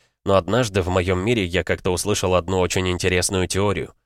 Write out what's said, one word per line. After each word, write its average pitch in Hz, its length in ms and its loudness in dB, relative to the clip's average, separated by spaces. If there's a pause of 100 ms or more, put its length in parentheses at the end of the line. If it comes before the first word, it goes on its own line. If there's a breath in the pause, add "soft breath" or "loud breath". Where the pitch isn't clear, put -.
(240)
но 98 100 2
однажды 98 480 2
в 87 60 -2
моем 92 320 0
мире 110 240 0
я 87 180 0
как-то 90 300 -2
услышал 92 420 0
одну 90 240 0
очень 92 300 0
интересную 90 580 0
теорию. 95 480 -4 (120)